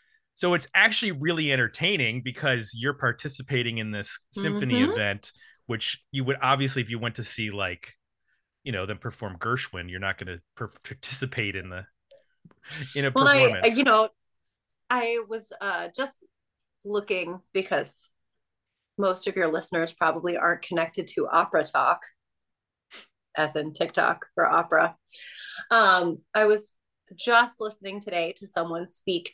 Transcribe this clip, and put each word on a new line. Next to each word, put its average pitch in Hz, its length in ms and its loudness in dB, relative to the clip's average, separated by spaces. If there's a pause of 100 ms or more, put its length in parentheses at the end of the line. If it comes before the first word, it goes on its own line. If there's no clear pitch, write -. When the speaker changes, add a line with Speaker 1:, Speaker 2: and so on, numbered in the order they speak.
(340)
Speaker 1:
So 175 200 2
it's 170 200 0
actually 208 400 4
really 156 380 0
entertaining 127 720 0
because 123 520 -2
you're 120 200 -2
participating 123 840 -4
in 110 120 -6
this 104 280 -6 (120)
symphony 202 500 0
Speaker 2:
Mm-hmm. 302 100 4
Speaker 1:
event, 202 400 -2 (340)
which - 360 -6 (100)
you 135 140 -2
would 135 160 0
obviously, 135 400 2
if 107 80 -4
you 117 100 -6
went 113 160 -6
to 117 80 -8
see, 107 260 -6
like, 95 440 -6 (680)
you 139 80 -6
know, 95 140 -2
them 101 120 -6
perform 101 400 -10
Gershwin, 92 520 -4
you're 92 100 -10
not 95 180 -4
gonna 90 220 -10 (160)
per-, 107 160 -10 (120)
participate - 720 -6
in 92 140 -10
the, 92 160 -12 (1080)
in 143 120 0
a 135 80 2
Speaker 2:
Well, 269 140 6
I, 277 160 8
Speaker 1:
performance. 226 340 4
Speaker 2:
you 277 60 4
know, 220 260 6 (800)
I 233 380 0
was, 220 240 -10 (100)
uh, 175 340 -4
just 269 220 -6 (640)
looking 190 560 -2 (140)
because - 560 -2 (880)
most 190 300 0
of 196 80 -4
your 170 160 2
listeners 165 420 0
probably 165 440 0
aren't 170 240 0
connected 165 460 -4
to - 200 -2
Opera 156 360 2
Talk, 139 380 0 (1300)
as 151 200 0
in 151 180 -4
TikTok - 600 0
for - 100 4
opera. 160 500 2 (760)
Um, 185 480 6 (160)
I 214 100 6
was 208 300 2 (420)
just 240 420 4
listening 202 400 -10
today 175 380 -2
to 196 100 -16
someone 170 400 -4
speak - 460 -4